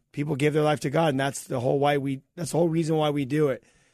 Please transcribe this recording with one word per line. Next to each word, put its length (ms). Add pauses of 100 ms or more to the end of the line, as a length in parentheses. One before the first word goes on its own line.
(140)
people 240
gave 160
their 100
life 180
to 80
God, 200
and 100
that's 240
the 160
whole 200
why 180
we, 240 (160)
that's 140
the 60
whole 120
reason 260
why 140
we 160
do 240
it, 120 (320)